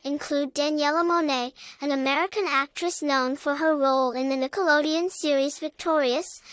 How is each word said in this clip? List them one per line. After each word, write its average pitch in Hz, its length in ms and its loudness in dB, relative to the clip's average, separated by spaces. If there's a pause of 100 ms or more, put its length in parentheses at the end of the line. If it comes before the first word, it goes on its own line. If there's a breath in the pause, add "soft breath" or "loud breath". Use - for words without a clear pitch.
include 285 500 -2
Daniela 302 500 2
Monet, 294 480 0 (280 loud breath)
an 285 100 -2
American 285 560 0
actress 285 560 -2
known 269 320 0
for 285 220 -2
her 311 200 2
role 269 360 2
in 262 160 -2
the 269 80 0
Nickelodeon 311 720 2
series 285 480 0
Victorious, 311 840 -2 (120 loud breath)